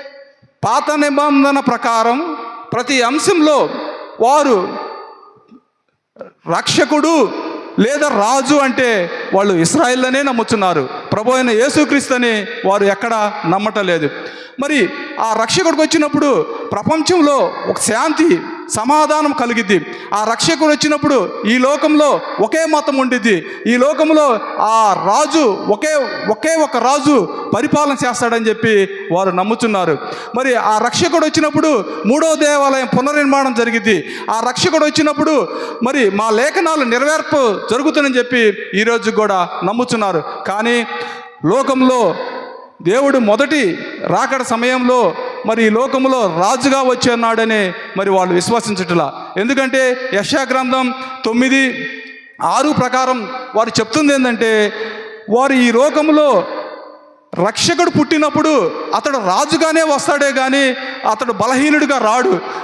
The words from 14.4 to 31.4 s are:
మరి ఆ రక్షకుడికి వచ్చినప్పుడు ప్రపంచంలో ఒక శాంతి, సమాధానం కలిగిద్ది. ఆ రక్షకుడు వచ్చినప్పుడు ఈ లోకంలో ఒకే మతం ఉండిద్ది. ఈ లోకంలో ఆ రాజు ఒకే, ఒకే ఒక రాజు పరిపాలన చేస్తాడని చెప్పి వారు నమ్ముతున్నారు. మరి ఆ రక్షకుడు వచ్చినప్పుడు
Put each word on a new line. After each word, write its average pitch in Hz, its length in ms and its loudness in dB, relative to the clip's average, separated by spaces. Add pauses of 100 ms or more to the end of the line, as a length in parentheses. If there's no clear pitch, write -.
మరి 269 300 0 (300)
ఆ 220 220 -2
రక్షకుడికి 311 400 0
వచ్చినప్పుడు 294 600 2 (300)
ప్రపంచంలో 285 840 2 (140)
ఒక 190 120 -4
శాంతి, 294 600 2 (360)
సమాధానం 294 560 2
కలిగిద్ది. 214 540 0 (280)
ఆ 208 180 -2
రక్షకుడు 302 400 2
వచ్చినప్పుడు 294 720 0
ఈ 226 120 2
లోకంలో 285 640 2 (180)
ఒకే 311 260 0
మతం 294 320 0
ఉండిద్ది. 233 500 0 (200)
ఈ 240 100 2
లోకంలో 302 600 2 (200)
ఆ 214 340 2
రాజు 240 760 2
ఒకే, 208 260 0 (360)
ఒకే 311 260 0
ఒక 311 220 0
రాజు 254 520 2 (260)
పరిపాలన 285 400 0 (120)
చేస్తాడని 233 400 0
చెప్పి 214 400 2 (240)
వారు 190 180 0
నమ్ముతున్నారు. 190 680 0 (380)
మరి 254 200 0
ఆ 214 220 0
రక్షకుడు 294 480 0
వచ్చినప్పుడు 302 600 0 (200)